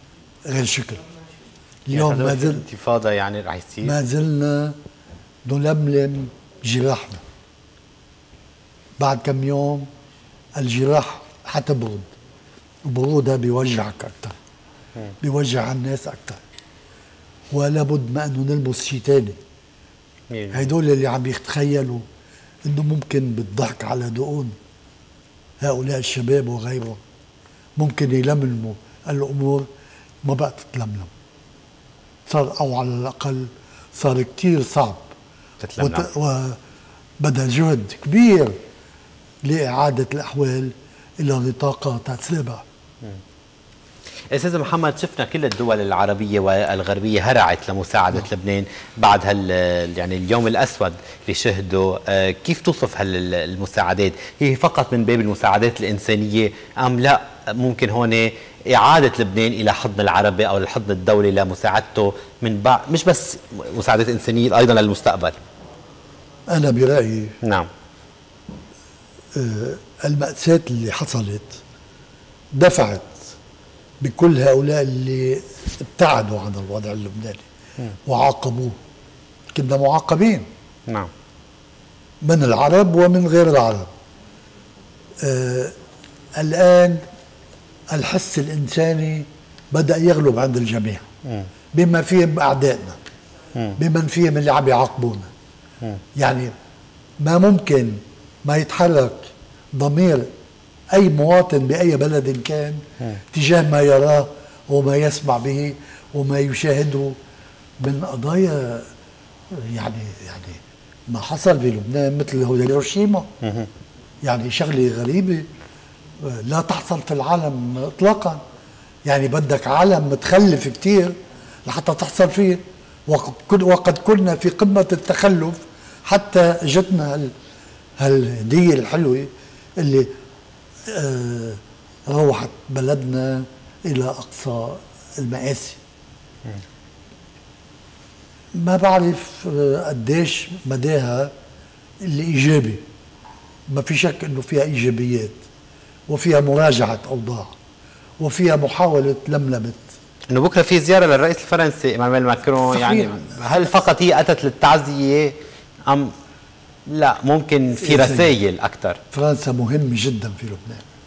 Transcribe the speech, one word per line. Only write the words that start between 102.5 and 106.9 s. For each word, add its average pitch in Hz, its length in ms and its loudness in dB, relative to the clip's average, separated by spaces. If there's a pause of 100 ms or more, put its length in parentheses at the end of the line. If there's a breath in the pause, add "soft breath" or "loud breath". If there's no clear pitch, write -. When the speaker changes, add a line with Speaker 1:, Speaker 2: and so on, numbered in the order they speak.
Speaker 2:
مم. 113 140 -8 (180)
Speaker 1:
تجاه 156 380 2
ما 147 100 4
يراه 143 460 6 (420 loud breath)
وما 139 280 2
يسمع 143 400 0
به 139 380 -4 (400 loud breath)
وما 139 240 0
يشاهده 139 720 -2 (680 loud breath)